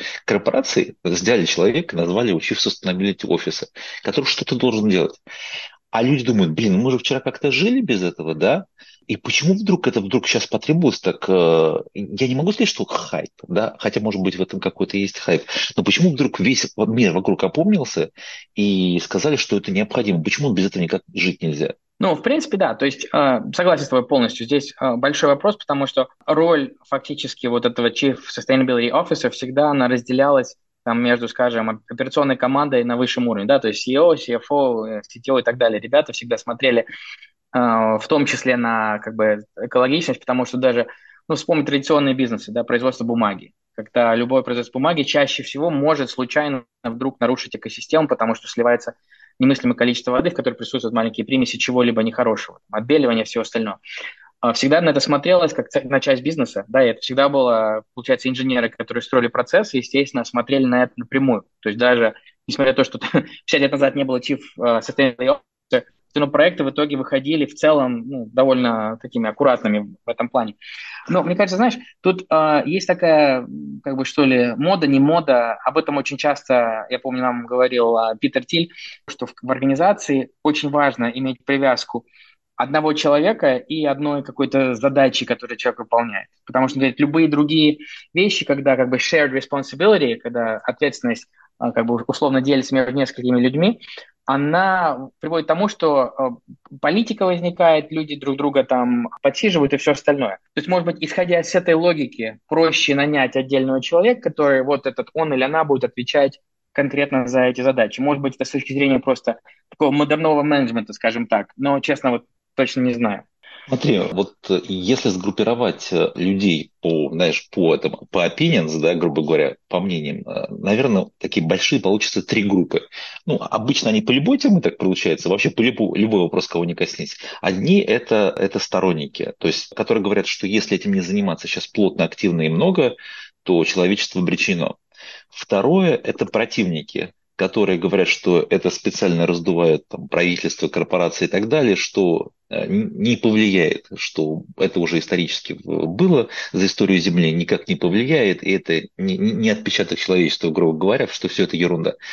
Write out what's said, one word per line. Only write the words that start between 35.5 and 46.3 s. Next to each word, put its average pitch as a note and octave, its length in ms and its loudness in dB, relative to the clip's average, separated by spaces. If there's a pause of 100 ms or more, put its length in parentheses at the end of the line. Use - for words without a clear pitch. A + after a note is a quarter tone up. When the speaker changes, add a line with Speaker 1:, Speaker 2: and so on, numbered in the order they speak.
Speaker 2:
далее. A2+ 220 2
Ребята C3+ 320 0
всегда A#2+ 260 -4
смотрели, A#2 440 0
э, - 40 -8 (680)
в A2+ 560 2
том D3 160 2
числе B2+ 320 -2
на, A2+ 420 -2
как A2 160 -10
бы, G#2+ 300 0 (100)
экологичность, B2+ 640 -2
потому B2+ 240 -2
что B2 140 -6
даже, B2 300 2 (420)
ну, D#3 60 0
вспомнить D3 320 0
традиционные C#3+ 480 2
бизнесы, A#2 360 -4
да, A#2 140 -2
производство B2 400 -2
бумаги. A2+ 480 -2 (220)
Когда A2+ 380 0
любое B2 280 2
производство B2 320 -6
бумаги D3 300 0
чаще C#3 380 0
всего D3 280 -4
может C#3+ 400 0
случайно C3+ 560 -4 (180)